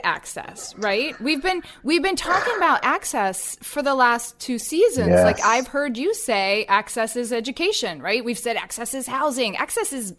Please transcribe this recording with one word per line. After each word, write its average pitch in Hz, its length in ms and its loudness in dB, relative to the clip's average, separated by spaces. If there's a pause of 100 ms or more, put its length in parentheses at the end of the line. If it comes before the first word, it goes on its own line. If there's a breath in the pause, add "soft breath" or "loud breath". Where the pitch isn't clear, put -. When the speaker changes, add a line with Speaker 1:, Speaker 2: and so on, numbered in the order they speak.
Speaker 1:
access, - 720 -6
right? 202 420 0
We've 277 220 -2
been, 370 220 0 (200 loud breath)
we've 320 180 2
been 381 140 0
talking 392 400 0
about 330 260 4
access 226 800 -2
for - 200 -4
the 277 120 2
last 240 460 2
two 247 180 -4
seasons. 302 520 2
Speaker 2:
Yes. 180 160 8
Speaker 1:
Like, - 180 4
I've 240 240 4
heard 285 300 -2
you 349 160 0
say 202 560 0
access 220 480 0
is 240 160 -2
education, 233 680 -2
right? 214 220 0
We've 233 140 -2
said 233 180 -2
access 226 380 -6
is 262 120 -4
housing. 254 520 -2
Access 370 340 -2
is, 220 280 -8